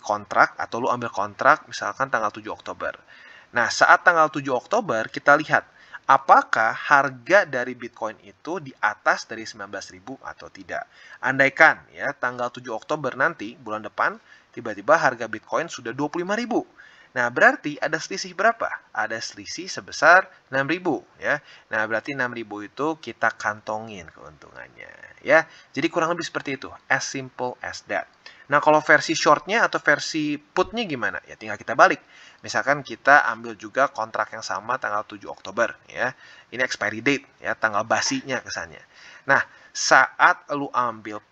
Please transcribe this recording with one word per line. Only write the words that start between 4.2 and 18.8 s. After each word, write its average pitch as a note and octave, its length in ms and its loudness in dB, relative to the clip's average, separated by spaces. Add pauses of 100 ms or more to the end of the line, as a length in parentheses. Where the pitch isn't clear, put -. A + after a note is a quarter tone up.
tujuh C#3 240 -2
Oktober, C3+ 560 -2
kita C#3+ 240 6
lihat D3+ 280 0 (420)
apakah C3+ 640 4
harga C#3 720 4
dari B2+ 300 -6
Bitcoin A2+ 480 -10
itu D#3 400 -10
di C3 160 -16
atas A2 480 0
dari A2 160 -12
sembilan G#2 260 -14
belas G2 220 -12
ribu F#2+ 320 -16
atau - 260 -16
tidak. E2+ 380 -10 (380)
Andaikan C3+ 640 4
ya, F#2+ 240 -8
tanggal B2 400 -4
tujuh B2 180 -12
Oktober B2 460 -6
nanti, B2 400 -2
bulan G#2+ 240 -10
depan, A#2 320 -2 (400)
tiba-tiba A2+ 400 0
harga B2+ 320 2
Bitcoin A2 400 -4
sudah A#2 240 -10
dua C3+ 160 -4
puluh F3 220 -6
lima G3+ 100 -2
ribu. A#3+ 240 -2 (540)
Nah, A#2+ 160 0
berarti D#3 480 2
ada D#3 160 -2
selisih F3+ 400 -8
berapa? A3+ 320 0 (240)